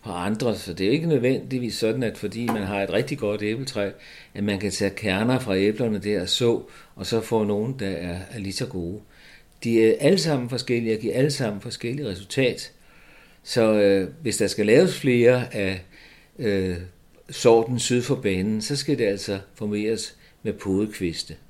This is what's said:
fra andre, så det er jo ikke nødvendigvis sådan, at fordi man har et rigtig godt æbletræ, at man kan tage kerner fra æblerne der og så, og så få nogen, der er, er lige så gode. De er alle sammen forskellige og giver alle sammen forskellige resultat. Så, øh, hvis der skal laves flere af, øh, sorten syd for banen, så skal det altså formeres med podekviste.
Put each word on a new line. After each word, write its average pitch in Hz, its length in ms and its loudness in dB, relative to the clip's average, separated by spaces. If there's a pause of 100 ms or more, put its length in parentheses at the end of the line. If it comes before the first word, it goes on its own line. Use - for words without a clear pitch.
fra 90 260 -6
andre, 110 300 0
så 92 160 -8
det 92 120 -4
er 95 40 2
jo 113 40 4
ikke 160 160 0
nødvendigvis 127 680 0
sådan, 117 280 -2
at 107 160 -4
fordi 110 280 -6
man 113 160 -2
har 98 200 -2
et 95 100 -4
rigtig 135 260 -2
godt 104 240 -2
æbletræ, 107 480 -4 (440)
at 101 100 -4
man 101 140 0
kan 101 120 -2
tage 98 200 0
kerner 107 480 0
fra 107 180 0
æblerne 107 420 2
der 101 240 -2
og 90 60 -6
så, 117 340 2 (320)
og 95 120 -10
så 113 140 0
få 110 240 0
nogen, 107 340 -2
der 101 120 -4
er, 87 280 -6 (120)
er 120 80 -12
lige 98 140 -8
så 120 140 -6
gode. 92 340 -8 (640)
De 113 200 6
er 113 160 8
alle 147 180 4
sammen 143 300 0
forskellige 117 480 -2
og 110 40 -6
giver 113 140 -4
alle 135 160 2
sammen 110 300 -4
forskellige 120 480 -8
resultat. 101 640 -2 (720)
Så, 110 280 4
øh, 98 360 4 (140)
hvis 107 140 -2
der 107 100 2
skal 104 200 0
laves 143 340 6
flere 123 540 4
af, 95 260 -2 (580)
øh, 95 380 0 (540)
sorten 117 480 4
syd 123 240 2
for 139 120 0
banen, 107 480 0
så 143 140 -4
skal 139 220 -2
det 120 60 2
altså 101 340 -2 (160)
formeres 107 640 -4 (260)
med 110 100 -4
podekviste. 95 840 -4 (140)